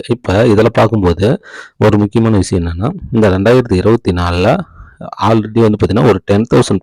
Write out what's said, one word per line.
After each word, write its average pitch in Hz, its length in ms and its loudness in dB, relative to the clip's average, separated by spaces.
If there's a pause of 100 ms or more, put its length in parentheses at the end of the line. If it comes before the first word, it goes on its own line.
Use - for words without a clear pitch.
இப்ப - 360 -2
இதுல 110 280 2
பார்க்கும்போது 104 680 0 (360)
ஒரு 107 200 2
முக்கியமான 110 400 0
விஷயம் 90 280 -2
என்னன்னா 87 260 -6 (200)
இந்த 107 180 2
ரெண்டாயிரத்தி 110 440 0
இருபத்தி 98 380 0
நாலுல 87 460 -2 (640)
already 110 380 0
வந்து 107 240 2
பாத்தீங்கன்னா 101 220 0
ஒரு 95 180 2
டென் 101 280 0
தௌசண்ட் 123 300 0